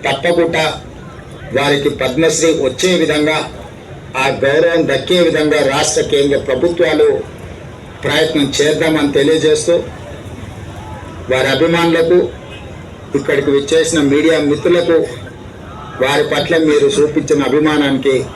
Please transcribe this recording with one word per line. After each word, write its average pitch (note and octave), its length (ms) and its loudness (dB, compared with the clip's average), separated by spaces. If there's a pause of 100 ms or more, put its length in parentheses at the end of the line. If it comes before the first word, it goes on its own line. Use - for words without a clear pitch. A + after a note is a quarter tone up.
తప్పకుండా E3 600 0 (920)
వారికి C#3+ 340 0 (100)
పద్మశ్రీ D#3 480 2 (180)
వచ్చే F3 240 0 (100)
విధంగా, D3+ 360 0 (880)
ఆ - 20 0 (180)
గౌరవం D#3+ 380 4 (100)
దక్కే F3+ 360 0
విధంగా D3+ 320 2 (140)
రాష్ట్ర, D3+ 280 0 (120)
కేంద్ర C#3 240 2 (100)
ప్రభుత్వాలు D3+ 600 2 (960)
ప్రయత్నం D3+ 420 0 (120)
చేద్దామని D3+ 580 2
తెలియజేస్తూ, D3+ 580 4 (1600)
వారి C3 240 2
అభిమానులకు, E3+ 640 2 (1000)
ఇక్కడికి C#3+ 360 0
విచ్చేసిన D#3+ 440 2 (140)
మీడియా D#3 240 4 (120)
మిత్రులకు, E3+ 480 2 (1040)
వారి C3+ 280 2
పట్ల E3 260 0 (120)
మీరు C#3+ 260 4
చూపించిన D3 540 2
అభిమానానికి C#3 680 2 (200)